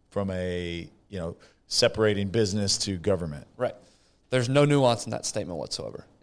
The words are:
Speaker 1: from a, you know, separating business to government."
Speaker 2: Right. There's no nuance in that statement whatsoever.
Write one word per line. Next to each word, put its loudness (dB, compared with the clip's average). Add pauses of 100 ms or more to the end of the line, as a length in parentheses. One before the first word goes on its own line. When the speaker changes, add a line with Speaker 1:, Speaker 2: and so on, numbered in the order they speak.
(100)
Speaker 1:
from -4
a, -4 (200)
you -8
know, -6 (300)
separating 2
business 0
to -4
government." -2 (100)
Speaker 2:
Right. -4 (560)
There's 2
no 6
nuance 4
in -8
that -6
statement -6
whatsoever. -8 (160)